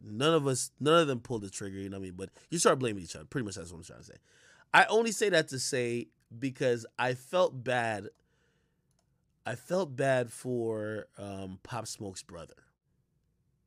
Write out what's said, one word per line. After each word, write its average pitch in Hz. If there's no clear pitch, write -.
none 117
of 151
us, 131
none 156
of 156
them 131
pulled 113
the 95
trigger, 98
you 98
know 98
what 98
I 95
mean? 90
But 95
you 170
start 165
blaming 107
each 85
other. 78
Pretty 123
much 98
that's 87
what 82
I'm 85
trying 58
to 62
say. -
I 165
only 226
say 208
that 160
to 135
say 120
because 127
I 127
felt 147
bad. 113
I 110
felt 170
bad 131
for, 110
um, 98
Pop 113
Smoke's 98
brother. 82